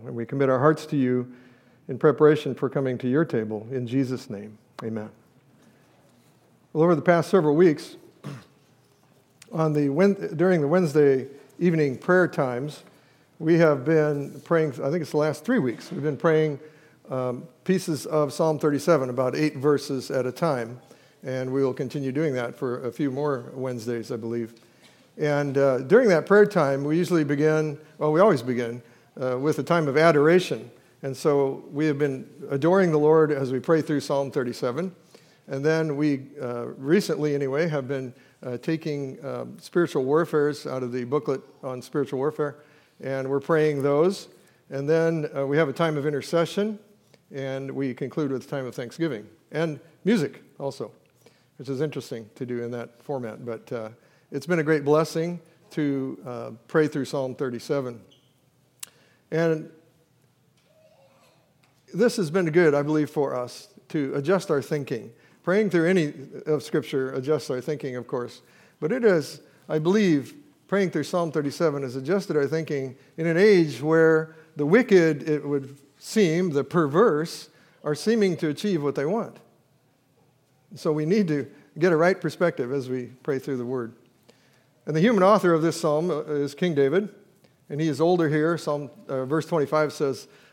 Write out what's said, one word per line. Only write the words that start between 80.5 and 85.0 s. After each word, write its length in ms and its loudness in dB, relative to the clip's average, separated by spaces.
So 180 -2
we 140 -2
need 220 2
to 180 -2
get 140 4
a 40 4
right 240 2
perspective 520 -2
as 180 -4
we 160 -6
pray 160 -2
through 180 -6
the 80 -6
Word. 300 -8
And 100 -4
the 60 2